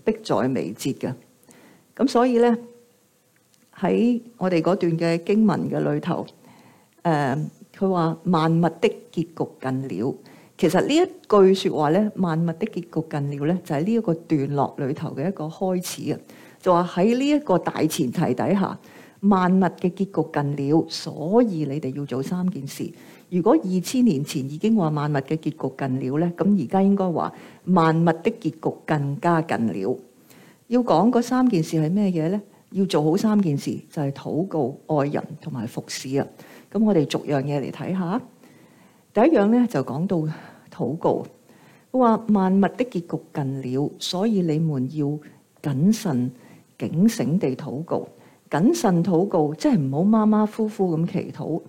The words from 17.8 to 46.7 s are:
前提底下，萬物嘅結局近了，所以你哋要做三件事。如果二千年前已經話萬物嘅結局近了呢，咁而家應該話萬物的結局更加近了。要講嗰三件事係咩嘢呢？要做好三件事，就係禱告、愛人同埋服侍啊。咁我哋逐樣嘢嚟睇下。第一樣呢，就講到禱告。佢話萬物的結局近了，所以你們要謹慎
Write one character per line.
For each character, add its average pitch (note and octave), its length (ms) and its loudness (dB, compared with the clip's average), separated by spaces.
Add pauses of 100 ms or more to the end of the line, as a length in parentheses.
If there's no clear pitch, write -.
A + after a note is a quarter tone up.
前 D3+ 260 -2
提 C#3+ 240 0
底 B2 200 0
下， G3 240 -2 (420)
萬 F#3 340 4
物 F#3+ 100 4
嘅 F3+ 260 -2
結 F3+ 60 -16 (100)
局 D#3+ 260 -2
近 C#3+ 380 -2
了， D#3+ 180 4
所 F3+ 540 0
以 E3+ 240 -2
你 C#3 120 -6
哋 C3+ 160 -6
要 C#3+ 120 -6
做 C3 160 -4
三 F3+ 280 -2
件 C#3 160 -8
事。 - 240 -10 (380)
如 F3 140 0
果 G#3+ 100 4
二 F#3 280 2
千 B3 220 -2
年 D3+ 220 2
前 C#3 200 -6
已 C#3 120 -8
經 G#3+ 180 2
話 F3 140 2
萬 D3+ 240 -2
物 C#3+ 40 0
嘅 D3 200 -2
結 D#3 140 -4
局 C3+ 260 -8
近 C3 340 -4
了 C#3+ 100 -2
呢， F3 160 0
咁 F#3+ 280 2
而 - 20 -8
家 F#3+ 160 2
應 G3 140 4
該 F#3+ 140 -2
話 A#2 220 -2 (320)
萬 E3 360 4
物 E3+ 60 4
的 E3 240 0 (100)
結 D#3 100 -4
局 - 260 -6 (100)
更 C#3+ 340 -2
加 E3+ 220 0
近 A#2 240 -2
了。 G2+ 300 -4 (720)
要 A#3+ 120 2
講 G3+ 320 4
嗰 A#3+ 80 4
三 B3+ 280 2
件 E3+ 140 2
事 D#3+ 140 -2
係 D#3 140 2
咩 G3+ 160 2
嘢 E3 240 0
呢？ G#3 100 -2 (300)
要 F#3+ 160 0
做 D#3 160 0
好 D#3 140 4
三 G#3+ 240 2
件 D#3+ 160 2
事， - 220 -4 (120)
就 D#3+ 120 -6
係 C#3 80 -2
禱 C#3 380 -4
告、 C#3 280 -2 (100)
愛 C#3+ 200 0
人 D3 160 -4 (180)
同 D#3 120 -10
埋 A#2+ 160 -6
服 - 180 -10
侍 - 320 -6
啊。 - 80 -2 (460)
咁 G#3 100 0
我 G#3+ 120 4
哋 D#3 100 4
逐 C#3+ 160 -4
樣 C#3 220 -2
嘢 C#3+ 180 -2
嚟 - 100 -8
睇 - 220 -8
下。 F#3+ 280 -2 (920)
第 G3+ 80 2
一 D4+ 160 6
樣 G3+ 80 4
呢， A#3+ 240 4
就 C3+ 140 0
講 D3 220 -4
到 F#3+ 100 0 (600)
禱 C3+ 200 -4
告。 E3 280 0 (680)
佢 B3+ 60 0
話 A3+ 300 4
萬 F#3+ 280 4
物 G3 60 4
的 G3 220 0
結 F#3 160 -6
局 D#3+ 180 -8 (140)
近 C3+ 300 -4
了， B2+ 360 -2
所 F#3+ 280 -4
以 G#3 160 2
你 D#3 160 0
們 C#3+ 360 -2
要 D3+ 120 -2 (560)
謹 D3+ 300 2
慎 C3 380 -2 (460)